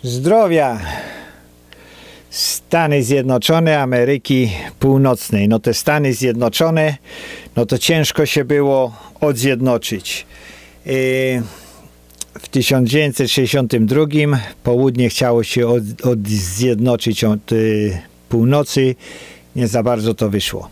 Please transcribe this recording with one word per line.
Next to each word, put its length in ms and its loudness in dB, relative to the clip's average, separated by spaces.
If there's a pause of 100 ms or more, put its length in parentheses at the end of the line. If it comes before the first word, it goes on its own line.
Zdrowia. 760 2 (1500)
Stany 720 0
Zjednoczone 800 2
Ameryki 720 0 (280)
Północnej. 720 2
No, 100 4
te 160 0
Stany 400 0
Zjednoczone, 840 0 (600)
no 100 2
to 120 -2
ciężko 480 0
się 180 0
było 480 2 (280)
odzjednoczyć. 1040 -2 (600)
Yy, 60 -4 (1500)
w 80 -20
tysiąc 420 0
dziewięćset 400 0
sześćdziesiątym 560 0
drugim 500 2 (260)
południe 460 2
chciało 360 0
się 220 -2
od-, 400 -2
odzjednoczyć 1160 0
od, 280 0
yy, 460 0 (300)
północy. 680 2 (640)
Nie 120 -2
za 140 0
bardzo 320 0
to 160 -2
wyszło. 420 -4